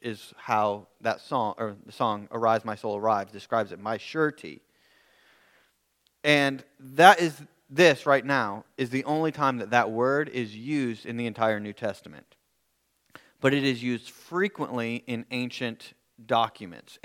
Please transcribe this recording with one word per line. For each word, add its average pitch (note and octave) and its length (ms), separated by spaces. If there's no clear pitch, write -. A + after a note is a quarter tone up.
is A2 360
how G#2 500
that A2 200
song, A2+ 360
or G#2+ 280
the - 60
song G#2+ 400
"Arise, A2+ 340
My A2 100
Soul, G#2+ 220
Arise" G2+ 340
describes G2+ 400
it, F#2 80
my G#2+ 180
surety. D3 640
And C#3+ 380
that E3+ 420
is, D#3 180
this D3 380
right C3+ 180
now A2+ 400
is C3 140
the C3 160
only D#3 260
time C3+ 280
that G#2 100
that A2+ 220
word C3+ 380
is A2 240
used A#2+ 520
in A#2 100
the A#2+ 120
entire A2 320
New G#2 140
Testament. F#2 640
But C3+ 140
it C#3+ 100
is B2+ 180
used A#2+ 280
frequently B2+ 960
in A#2 240
ancient B2 640
documents, A2 800